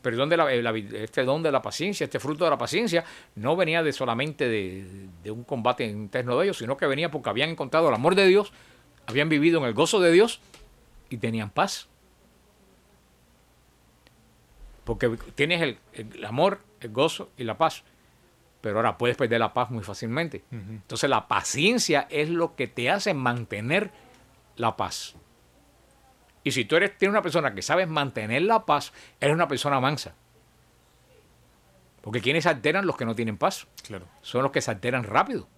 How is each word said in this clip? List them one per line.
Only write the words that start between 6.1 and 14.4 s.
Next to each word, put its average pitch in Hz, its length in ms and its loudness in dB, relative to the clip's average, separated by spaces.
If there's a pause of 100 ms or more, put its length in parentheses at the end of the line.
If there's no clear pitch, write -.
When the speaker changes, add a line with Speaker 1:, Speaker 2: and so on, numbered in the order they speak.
Speaker 1:
de 190 80 2
ellos, 196 100 -2
sino 123 200 -4
que 160 100 -2
venía 147 240 0
porque 139 180 -6
habían 127 220 0
encontrado 156 380 2
el 123 60 4
amor 143 200 4
de 196 120 6
Dios, 196 260 6 (540)
habían 139 220 0
vivido 160 320 4
en 131 60 -2
el 113 80 -2
gozo 165 260 4
de 175 100 6
Dios 202 300 6 (680)
y 120 100 -8
tenían 110 320 -4
paz. - 380 -2 (3000)